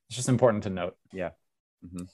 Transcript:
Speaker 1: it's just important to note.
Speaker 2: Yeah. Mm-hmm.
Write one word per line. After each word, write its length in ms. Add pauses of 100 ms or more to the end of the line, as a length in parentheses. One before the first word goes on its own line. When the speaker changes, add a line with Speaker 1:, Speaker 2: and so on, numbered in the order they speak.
Speaker 1:
it's 80
just 120
important 360
to 60
note. 260 (160)
Speaker 2:
Yeah. 180 (540)
Mm-hmm. 300